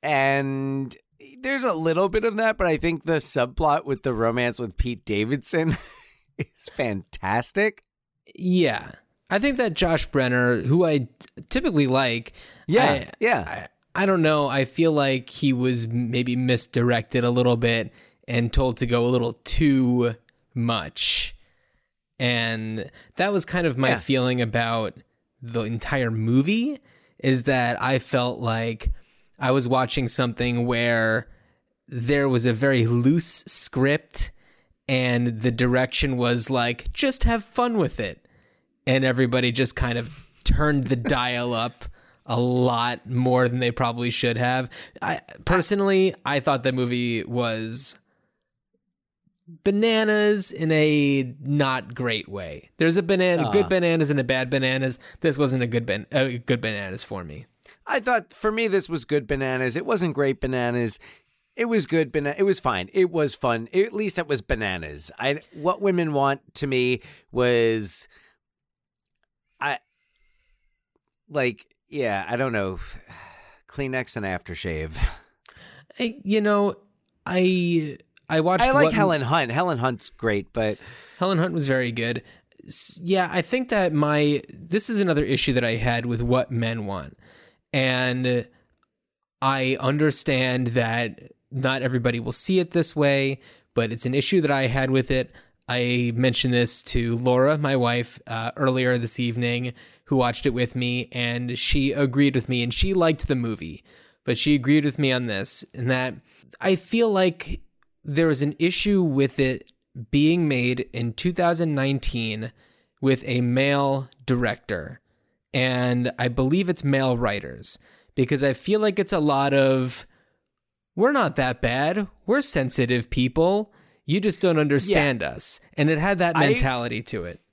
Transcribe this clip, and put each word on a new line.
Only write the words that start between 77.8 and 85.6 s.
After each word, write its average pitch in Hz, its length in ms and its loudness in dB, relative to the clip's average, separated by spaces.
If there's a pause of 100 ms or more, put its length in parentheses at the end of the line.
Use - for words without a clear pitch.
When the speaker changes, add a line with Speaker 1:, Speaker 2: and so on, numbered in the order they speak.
Speaker 2:
I 160 120 2
watched 185 220 2
Speaker 1:
I 262 80 4
like 269 140 6
Speaker 2:
What 160 80 2
Speaker 1:
Helen 180 280 2
Hunt. 131 300 0
Helen 160 260 -2
Hunt's 123 320 -4
great, 104 440 -2
but 107 240 -2 (420)
Speaker 2:
Helen 185 180 0
Hunt 175 160 0
was 151 140 -2
very 127 240 0
good. 117 320 -4 (420)
S-, - 360 -4
yeah, 180 300 0
I 175 100 0
think 247 280 -4
that 185 240 2
my, 147 560 2
this 190 400 -4
is 214 100 0
another 160 240 2
issue 127 300 0
that 120 100 2